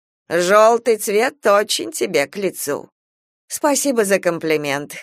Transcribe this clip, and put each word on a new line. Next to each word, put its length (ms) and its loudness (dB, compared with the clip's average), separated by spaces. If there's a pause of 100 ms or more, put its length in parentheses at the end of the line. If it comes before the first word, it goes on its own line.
(280)
"Жёлтый 680 4
цвет 500 -2
очень 460 0
тебе 340 -2
к 100 -14
лицу". 520 -6 (600)
"Спасибо 560 0
за 140 2
комплимент. 840 -2